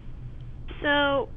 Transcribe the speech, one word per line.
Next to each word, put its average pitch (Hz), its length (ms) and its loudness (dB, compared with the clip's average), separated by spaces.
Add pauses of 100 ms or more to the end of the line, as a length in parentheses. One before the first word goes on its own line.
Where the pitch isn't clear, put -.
(840)
So 285 540 4